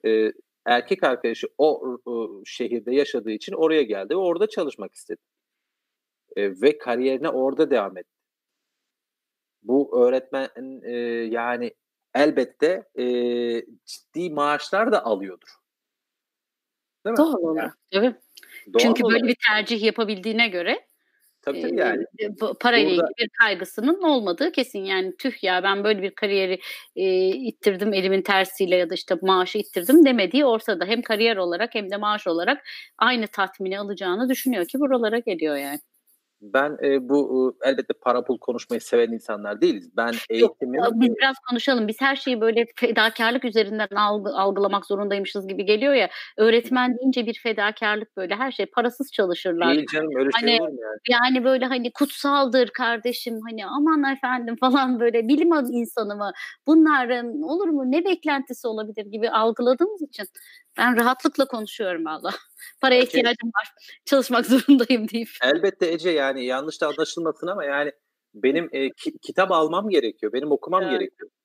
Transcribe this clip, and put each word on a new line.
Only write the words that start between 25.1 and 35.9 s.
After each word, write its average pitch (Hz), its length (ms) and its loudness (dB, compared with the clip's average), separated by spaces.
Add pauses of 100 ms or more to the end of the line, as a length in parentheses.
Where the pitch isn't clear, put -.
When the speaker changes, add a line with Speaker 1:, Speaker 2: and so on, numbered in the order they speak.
Speaker 2:
tüh - 260 -6
ya, 185 200 0
ben 196 200 0
böyle 208 180 2
bir 190 140 -6
kariyeri, 190 440 -2 (360)
e, 185 320 2
ittirdim 208 680 -2
elimin 190 280 2
tersiyle 190 540 2
ya 175 140 2
da 185 40 -6
işte 180 280 -4
maaşı 185 360 0
ittirdim 214 480 6
demediği 254 400 4
ortada. 220 400 0
Hem 233 160 -2
kariyer 226 360 0
olarak 180 380 -4
hem 202 160 -4
de 202 60 -6
maaş 208 300 -2
olarak 180 360 -2 (340)
aynı 233 300 2
tatmini 190 520 -4
alacağını 202 500 -2
düşünüyor 233 380 -2
ki 269 120 -6
buralara 240 400 0
geliyor 160 360 -2
yani. 143 240 -6 (600)